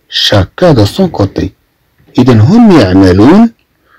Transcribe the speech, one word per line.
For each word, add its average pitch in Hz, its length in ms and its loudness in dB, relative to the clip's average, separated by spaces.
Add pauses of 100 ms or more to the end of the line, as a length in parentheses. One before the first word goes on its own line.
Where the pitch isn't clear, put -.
chacun - 640 -2
de 107 120 0
son 185 240 -4
côté. - 400 -8 (680)
إذا 123 160 2
هم 190 380 2
يعملون 104 800 2 (480)